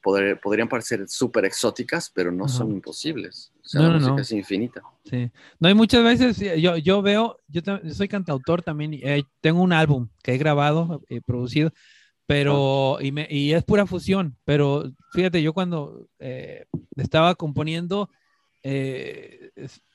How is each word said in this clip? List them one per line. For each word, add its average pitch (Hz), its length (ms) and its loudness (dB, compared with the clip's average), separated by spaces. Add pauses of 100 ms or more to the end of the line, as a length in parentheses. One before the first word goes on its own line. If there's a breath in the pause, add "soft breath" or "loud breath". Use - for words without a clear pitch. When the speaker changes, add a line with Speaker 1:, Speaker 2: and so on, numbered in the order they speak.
Speaker 1:
podré-, 98 360 2
podrían 107 300 -2
parecer 113 400 -4
súper 113 380 0
exóticas, 123 680 -4
pero 87 160 -2
no 90 140 -4
Speaker 2:
Ajá. 131 140 -2
Speaker 1:
son 113 120 -2
imposibles. 101 800 -10 (120)
O - 40 -20
sea, 147 140 0
Speaker 2:
No, 165 60 6
Speaker 1:
la 165 60 4
Speaker 2:
no, 160 60 4
Speaker 1:
música 135 160 2
Speaker 2:
no. 139 60 -2
Speaker 1:
es 123 100 -6
infinita. 101 500 -4 (220)
Speaker 2:
Sí. 123 260 -6 (300 loud breath)
No, 165 80 4
hay 196 60 6
muchas 226 300 6
veces, 240 320 4
sí, 180 240 -2
yo, 170 160 4
yo 180 260 2
veo, 208 360 0 (100)
yo 165 140 -6
ta-, 196 200 -4
yo 156 120 -10
soy 196 140 -4
cantautor 170 540 -2
también, 151 320 -6
y, 139 80 -12
eh, 143 200 0 (180)
tengo 165 220 4
un 185 100 4
álbum 143 360 4 (140)
que 127 120 0
he 131 40 0
grabado, 151 720 2
eh, 120 160 -8
producido, 123 480 0 (540 soft breath)
pero, 139 720 2
Speaker 1:
Ah. - 60 -8
Speaker 2:
y 139 80 -2
me, 151 180 -6
y 147 220 0
es 165 120 2
pura 202 220 2
fusión, 180 580 -2
pero 143 460 2 (220)
fíjate, 175 300 0
yo 156 120 0
cuando, 175 520 -6 (120)
eh, - 480 -14 (300)
estaba 160 380 2
componiendo, 165 760 -4 (520)
eh, 135 920 -8
es-, - 240 -18 (140)